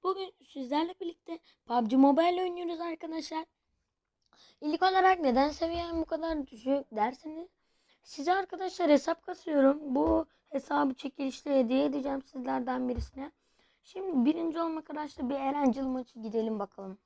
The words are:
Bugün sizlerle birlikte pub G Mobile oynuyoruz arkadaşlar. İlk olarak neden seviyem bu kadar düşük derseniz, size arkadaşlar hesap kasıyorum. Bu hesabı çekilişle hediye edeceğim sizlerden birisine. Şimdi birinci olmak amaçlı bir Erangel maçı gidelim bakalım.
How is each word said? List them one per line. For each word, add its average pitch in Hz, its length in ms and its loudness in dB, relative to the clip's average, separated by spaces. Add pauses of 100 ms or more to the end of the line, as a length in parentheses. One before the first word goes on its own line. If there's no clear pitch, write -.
Bugün 370 380 -4
sizlerle 294 580 -4
birlikte 339 400 -12 (260)
pub 233 220 0
G 254 100 4
Mobile 320 440 6
oynuyoruz 349 400 -6
arkadaşlar. 320 640 -8 (1160)
İlk 302 220 0
olarak 370 360 6
neden 269 300 4
seviyem 339 520 -4
bu 320 40 -2
kadar 311 420 -4
düşük 254 480 -4
derseniz, 311 540 -6 (540)
size 302 300 -2
arkadaşlar 370 560 -2
hesap 294 340 4
kasıyorum. 294 720 2
Bu 320 300 2 (240)
hesabı 285 440 -2
çekilişle 277 680 -2
hediye 262 260 2
edeceğim 277 380 -2
sizlerden 254 680 -4
birisine. 262 420 -8 (520)
Şimdi 359 420 -2
birinci 330 340 0
olmak 320 300 -6
amaçlı 294 400 -8
bir 277 60 -2
Erangel 269 500 0
maçı 254 340 -6
gidelim 220 400 -4
bakalım. 196 460 -10